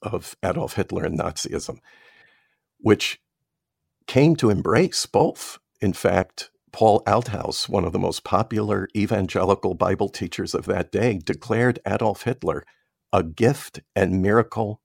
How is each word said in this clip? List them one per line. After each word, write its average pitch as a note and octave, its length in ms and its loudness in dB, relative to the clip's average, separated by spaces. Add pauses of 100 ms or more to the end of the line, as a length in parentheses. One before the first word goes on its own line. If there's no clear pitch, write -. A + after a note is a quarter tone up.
of F#2+ 400 -8
Adolf F#2+ 320 -4
Hitler F#2 300 -4
and D#2+ 140 -4
Nazism, - 600 -8 (1000)
which - 420 2 (840)
came D3 300 6
to A2+ 140 4
embrace - 560 0
both. - 520 -2 (220)
In G2+ 120 2
fact, - 580 -2 (220)
Paul G#2+ 340 4
Althaus, G#2 640 -2
one F#2+ 160 0
of F2+ 80 -2
the F#2+ 60 -2
most - 260 -4
popular G#2 720 -2
evangelical G2 800 0
Bible F#2+ 340 0
teachers - 460 -6
of - 120 -4
that F#2+ 240 -2
day, G#2 340 0
declared A#2+ 640 0
Adolf G2 360 -2
Hitler F2 420 -4 (480)
a F#2+ 100 2
gift A2 580 0 (160)
and F#2+ 240 2
miracle G#2+ 640 0